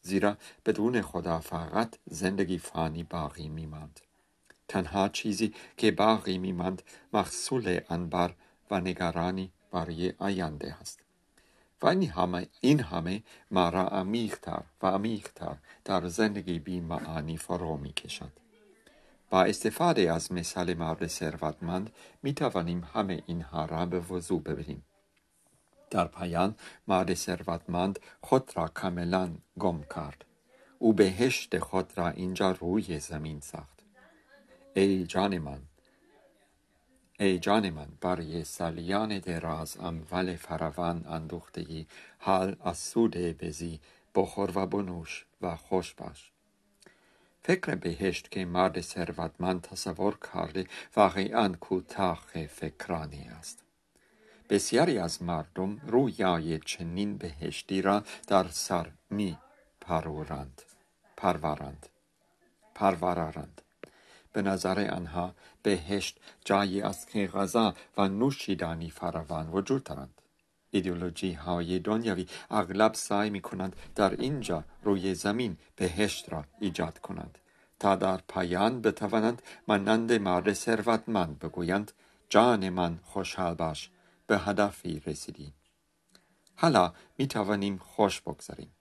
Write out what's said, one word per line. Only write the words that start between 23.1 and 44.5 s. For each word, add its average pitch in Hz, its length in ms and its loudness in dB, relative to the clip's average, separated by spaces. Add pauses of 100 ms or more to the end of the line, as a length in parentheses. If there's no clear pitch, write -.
اینها 82 400 -4
را 82 200 -2
به 87 140 -2
وضوح 87 420 -2
ببینیم. 71 420 -8 (1040)
در 90 160 4
پایان 87 500 0 (320)
مرد 92 260 4
ثروتمند 87 840 -2 (220)
خود - 340 2
را 82 120 0
کاملاً 87 680 -2 (240)
گم 85 240 0 (120)
کرد. 76 300 -10 (540)
او 113 140 8
بهشت 98 680 4
خود - 360 -2
را 85 140 0
اینجا 92 420 0
روی 90 480 -2
زمین 78 400 -8
ساخت. - 400 -16 (920)
ای 95 300 6
جان 92 340 0
من، 69 240 -8 (1600)
ای 95 200 4
جان 101 300 4
من، 76 180 -8 (140)
برای 85 420 -2
سالیان 90 760 -2
دراز 82 580 -6
اموال 87 580 -4
فراوان 82 720 -4
اندوختگی، 80 800 -10 (320)
حال 95 400 2
آسوده 87 760 0
بزی، 82 460 -8 (360)
بخور 95 400 2